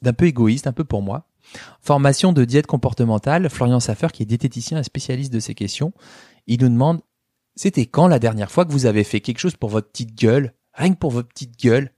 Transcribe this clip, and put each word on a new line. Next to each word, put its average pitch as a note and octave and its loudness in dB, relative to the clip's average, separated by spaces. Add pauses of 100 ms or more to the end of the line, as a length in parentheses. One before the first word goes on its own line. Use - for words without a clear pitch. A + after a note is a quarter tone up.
d'un B2 2
peu F3 2
égoïste, B2 2
un C3 -4
peu D#3+ -4
pour G#2+ -4
moi ? G2 -8 (520)
Formation C#3+ 2
de C3+ 4
diète C3+ 2
comportementale, C3+ 0
Florian B2 0
Saffer, A#2+ -4
qui - -6
est - -8
diététicien A#2+ -4
et C#3 -2
spécialiste C3 -8
de A2 -2
ces A2+ -10
questions, C3+ -6 (540)
il A#2+ 0
nous C3 6
demande C#3+ 2 (600)
C'était D3+ 0
quand F3 4
la D3+ 6
dernière A2 -2
fois F3+ 2
que E3 -6
vous C3+ 0
avez G#2+ 4
fait G#2 -2
quelque A#2 -6
chose F3+ -4
pour A2+ -6
votre G#2+ -4
petite A2+ -12
gueule ? B2 2 (180)
Rien F#3 0
que E3+ -8
pour D#3 -4
votre A#2+ -4
petite A#2+ -18
gueule. B2+ 2